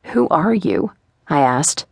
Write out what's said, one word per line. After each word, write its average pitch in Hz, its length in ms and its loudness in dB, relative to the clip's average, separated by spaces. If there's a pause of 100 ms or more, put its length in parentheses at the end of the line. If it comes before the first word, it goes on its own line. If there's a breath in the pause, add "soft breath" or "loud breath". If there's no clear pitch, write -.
(120)
"Who 240 160 2
are 202 260 2
you?" 185 360 -2 (360)
I 147 140 2
asked. 127 500 0